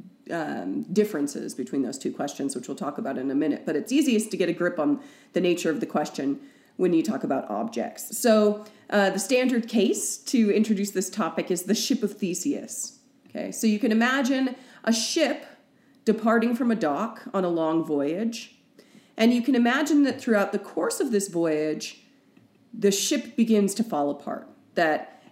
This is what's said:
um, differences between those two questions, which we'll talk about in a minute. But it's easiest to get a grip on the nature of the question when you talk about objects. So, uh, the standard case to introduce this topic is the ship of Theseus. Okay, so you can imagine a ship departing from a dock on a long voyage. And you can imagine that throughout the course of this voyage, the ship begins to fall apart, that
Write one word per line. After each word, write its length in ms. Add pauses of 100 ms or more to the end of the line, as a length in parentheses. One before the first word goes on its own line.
(320)
um, 520 (100)
differences 640
between 260
those 160
two 160
questions, 420
which 120
we'll 100
talk 220
about 180
in 140
a 40
minute. 300
But 100
it's 160
easiest 380
to 80
get 100
a 60
grip 240
on 240 (320)
the 80
nature 300
of 80
the 80
question 520 (380)
when 160
you 80
talk 220
about 260
objects. 680
So, 440 (280)
uh, 180
the 80
standard 500
case 500
to 360
introduce 380
this 180
topic 400
is 140
the 100
ship 300
of 160
Theseus. 800 (300)
Okay, 220
so 140
you 140
can 120
imagine 640 (280)
a 100
ship 520 (600)
departing 500
from 140
a 60
dock 480 (100)
on 100
a 60
long 340
voyage. 720 (600)
And 160
you 80
can 140
imagine 480
that 180
throughout 300
the 80
course 400
of 120
this 160
voyage, 760 (680)
the 200
ship 440
begins 380
to 100
fall 280
apart, 360 (280)
that 560